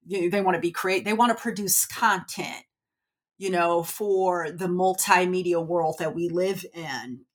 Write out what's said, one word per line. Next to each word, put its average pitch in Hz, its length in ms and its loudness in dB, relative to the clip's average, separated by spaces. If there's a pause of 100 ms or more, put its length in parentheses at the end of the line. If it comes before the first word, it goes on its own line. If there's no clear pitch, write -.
They, 175 220 -2
they 196 140 2
wanna 185 180 2
be 170 120 -2
create-, 190 340 -2
they 208 80 0
wanna 233 220 4
produce 202 500 0
content, - 800 -2 (720)
you 190 120 -4
know, 170 340 2
for 185 680 0
the 175 160 -4
multimedia 180 1000 2
world 160 340 0
that 156 160 -4
we 170 120 -2
live 185 460 -2
in. 127 480 -10 (140)